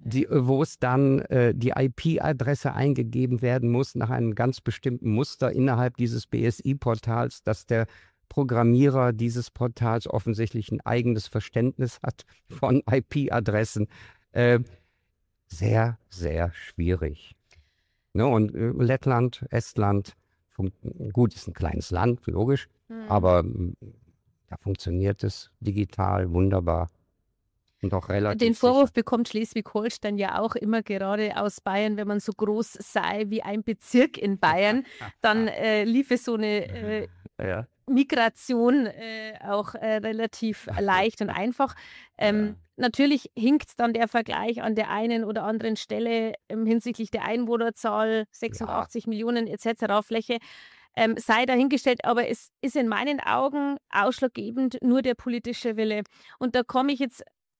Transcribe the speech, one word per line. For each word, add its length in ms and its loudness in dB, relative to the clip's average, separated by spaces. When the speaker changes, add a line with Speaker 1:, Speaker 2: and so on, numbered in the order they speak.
Speaker 1:
Die, 280 0
wo 320 4
es 160 -4
dann, 420 4
äh, 340 2
die 220 0
I-P-Adresse 960 0
eingegeben 680 0
werden 280 2
muss 240 2
nach 160 -2
einem 240 0
ganz 260 0
bestimmten 500 -2
Muster 420 0
innerhalb 440 2
dieses 300 -2
B-S-I-Portals, 1160 -2
dass 240 -4
der 200 0
Programmierer 840 4
dieses 380 -4
Portals 560 -2
offensichtlich 640 -2
ein 120 -2
eigenes 460 0
Verständnis 760 -2
hat 220 -8
von 400 2
I-P-Adressen. 960 0
Äh, 280 4
sehr, 520 2
sehr 420 -2
schwierig. 840 -4
Ne, 140 2
und, 280 4
äh, 220 -2
Lettland, 720 0
Estland, 640 0
fun-, 220 -6
gut, 220 4
ist 140 -12
ein 60 -10
kleines 360 -4
Land, 360 0
logisch, 420 0
Speaker 2:
Mhm. 200 -12
Speaker 1:
aber, 360 4
mm, 300 -4
da 100 -16
funktioniert 640 -2
es 260 -6
digital 720 -2
wunderbar 600 2
und 120 -2
auch 160 -2
relativ 300 0
Speaker 2:
Den 140 2
Vorwurf 340 6
Speaker 1:
sicher. 60 -6
Speaker 2:
bekommt 340 0
Schleswig-Holstein 920 -4
ja 200 -2
auch 160 -2
immer 280 -2
gerade 580 -4
aus 220 -4
Bayern, 340 -2
wenn 120 -6
man 120 -2
so 120 -6
groß 420 -2
sei 540 -2
wie 140 -4
ein 200 -4
Bezirk 560 2
in 200 -2
Bayern, 460 2
Speaker 1:
<laughs> 220 -14
Speaker 2:
dann, 260 2
äh, 360 0
liefe 340 2
so 160 -4
eine, 340 0
äh, 400 -6
Speaker 1:
Ja. 260 -4
Speaker 2:
Migration, 960 2
äh, 460 -10
auch, 280 -4
äh, 220 -2
relativ 720 -4
Speaker 1:
<laughs> 140 -4
Speaker 2:
leicht 420 2
und 80 -4
einfach. 440 -2
Ähm, 280 2
Speaker 1:
Ja. 80 -6
Speaker 2:
natürlich 600 2
hinkt 420 2
dann 160 2
der 140 0
Vergleich 540 -2
an 120 0
der 160 -2
einen 340 -2
oder 200 -4
anderen 320 -2
Stelle, 580 -4
ähm, 160 -2
hinsichtlich 440 0
der 140 -4
Einwohnerzahl, 1040 -2
sechsundachtzig 760 -6
Speaker 1:
Ja. 60 -6
Speaker 2:
Millionen 360 -2
et 140 -8
cetera 420 0
Fläche, 340 -4
ähm, 200 2
sei 300 2
dahingestellt, 580 2
aber 240 0
es 220 -6
ist 160 -4
in 120 2
meinen 320 -2
Augen 560 0
ausschlaggebend 920 -2
nur 180 4
der 140 0
politische 640 -6
Wille. 260 -2
Und 180 -2
da 80 2
komme 280 2
ich 60 -2
jetzt 240 -4